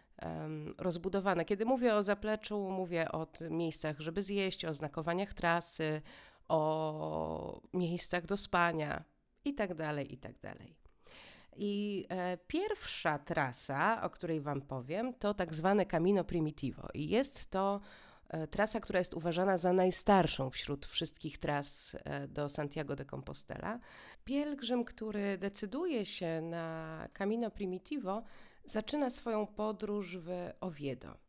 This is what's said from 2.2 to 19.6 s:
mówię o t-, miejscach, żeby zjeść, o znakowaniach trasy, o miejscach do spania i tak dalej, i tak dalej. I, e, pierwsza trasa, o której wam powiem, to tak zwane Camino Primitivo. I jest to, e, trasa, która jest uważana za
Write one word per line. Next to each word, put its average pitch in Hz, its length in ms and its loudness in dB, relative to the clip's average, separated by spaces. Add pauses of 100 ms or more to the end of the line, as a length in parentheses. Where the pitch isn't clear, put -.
mówię 175 420 0
o 160 140 -2
t-, 160 240 -10
miejscach, 160 500 0
żeby 165 220 -2
zjeść, 190 420 0
o 160 100 -2
znakowaniach 165 600 -2
trasy, 160 680 2 (460)
o 156 1120 0 (140)
miejscach 175 520 0
do 202 100 0
spania 170 680 2 (400)
i 285 100 -2
tak 196 200 0
dalej, 151 400 -2
i 127 40 -12
tak - 200 -12
dalej. - 440 -14 (720)
I, 208 520 -2
e, 180 380 -2
pierwsza 339 720 0
trasa, 143 840 2
o 170 80 0
której 165 300 -2
wam 139 220 0
powiem, 151 520 -2
to 208 200 2
tak 175 200 0
zwane 185 320 6
Camino 180 380 6
Primitivo. 156 720 -2
I 151 140 -2
jest 254 420 0
to, 196 300 2 (480)
e, 160 180 -4
trasa, 214 340 2
która 190 180 0
jest 180 160 0
uważana 175 440 2
za 180 140 4